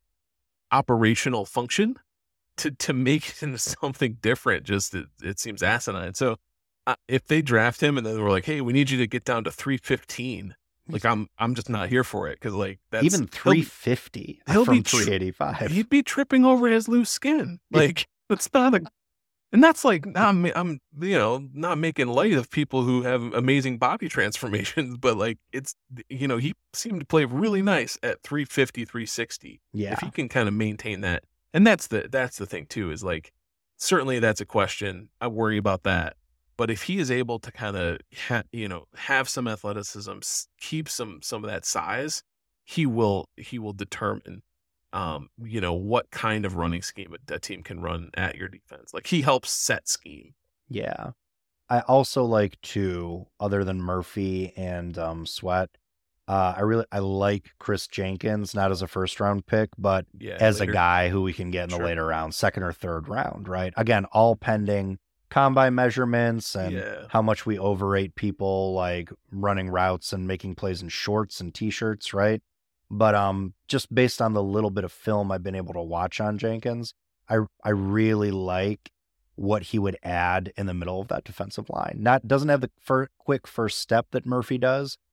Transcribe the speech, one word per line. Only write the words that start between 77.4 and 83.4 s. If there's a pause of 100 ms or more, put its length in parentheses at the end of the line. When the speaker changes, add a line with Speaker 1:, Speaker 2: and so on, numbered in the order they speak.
Speaker 2:
I
really
like (440)
what
he
would
add
in
the
middle
of
that
defensive
line.
Not,
doesn't
have
the
fir-,
quick